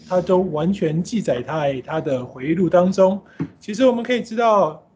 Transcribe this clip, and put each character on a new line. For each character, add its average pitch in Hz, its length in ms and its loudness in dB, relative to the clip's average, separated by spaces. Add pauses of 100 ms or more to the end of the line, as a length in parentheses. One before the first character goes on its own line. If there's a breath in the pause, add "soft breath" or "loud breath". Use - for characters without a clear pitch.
他 185 100 0
都 185 200 2
完 170 340 0
全 165 300 -2
记 208 180 -4
载 127 220 -2
在 139 400 -2
他 160 180 -6
的 135 240 -4
回 135 280 -6
忆 - 20 2
录 170 160 2
当 180 200 4
中。 190 300 2 (400 loud breath)
其 208 140 -10
实 254 120 2
我 247 60 6
们 233 100 -2
可 247 120 -2
以 226 80 -2
知 - 120 -10
道， 208 480 2 (140)